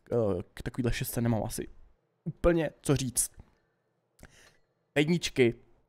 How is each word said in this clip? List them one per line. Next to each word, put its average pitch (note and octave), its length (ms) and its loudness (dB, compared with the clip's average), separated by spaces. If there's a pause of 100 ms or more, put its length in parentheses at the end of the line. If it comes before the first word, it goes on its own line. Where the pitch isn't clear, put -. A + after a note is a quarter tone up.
(120)
eh, G2+ 300 0 (120)
k - 80 -14
takovýhle A#2+ 300 -2
šestce - 280 -4
nemám A#2 240 2
asi - 240 -8 (560)
úplně E3+ 460 2 (120)
co C#3+ 140 2
říct. B2 340 -2 (1600)
Bedničky D3 600 2 (340)